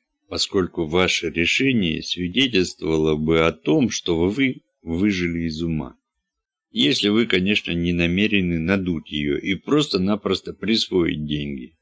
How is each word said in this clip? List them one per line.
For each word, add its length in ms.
поскольку 560
ваше 460
решение 720
свидетельствовало 1120
бы 320
о 40
том, 380
что 400
вы 320
выжили 640
из 160
ума. 340
Если 380
вы, 160
конечно, 460
не 200
намерены 680
надуть 500
её 300
и 160
просто-напросто 1000
присвоить 720
деньги». 560